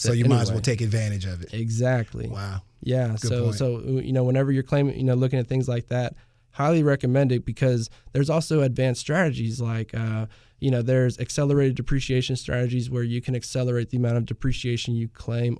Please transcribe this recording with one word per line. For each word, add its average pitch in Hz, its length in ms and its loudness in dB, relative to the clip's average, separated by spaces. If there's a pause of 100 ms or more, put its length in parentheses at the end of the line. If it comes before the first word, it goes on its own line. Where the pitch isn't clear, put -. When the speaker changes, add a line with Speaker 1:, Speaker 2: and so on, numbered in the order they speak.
Speaker 1:
So 120 40 4
you 120 120 4
might 131 160 6
as 110 60 2
well 110 60 0
Speaker 2:
anyway. 110 100 -2
Speaker 1:
take 117 180 0
advantage 107 440 -2
of 90 180 -6
it. - 100 -12
Speaker 2:
Exactly. 117 760 -2
Speaker 1:
Wow. 98 320 -6 (200)
Speaker 2:
Yeah. 127 280 0
Speaker 1:
Good 110 100 -2
Speaker 2:
So, 117 240 0
Speaker 1:
point. 110 140 0
Speaker 2:
so, 123 240 0
you 127 320 -2
know, 131 100 2
whenever 131 280 2
you're 135 120 2
claiming, 143 340 0
you 127 60 -2
know, 127 100 4
looking 127 260 2
at 120 80 -2
things 131 200 -2
like 120 220 -2
that, 123 260 -4 (360)
highly 156 320 2
recommend 139 500 2
it 120 120 -2
because 123 440 0 (240)
there's 143 160 2
also 156 320 2
advanced 131 400 0
strategies 139 580 0
like, 113 340 -4
uh, 110 340 -4 (340)
you 135 100 2
know, 123 100 2
there's 127 380 2
accelerated 139 560 2
depreciation 131 640 0
strategies 123 520 -2
where 123 140 -2
you 120 180 -2
can 127 140 -2
accelerate 123 540 -2
the 127 80 -2
amount 120 180 2
of 117 100 0
depreciation 123 720 -2
you 113 140 -2
claim 120 500 -2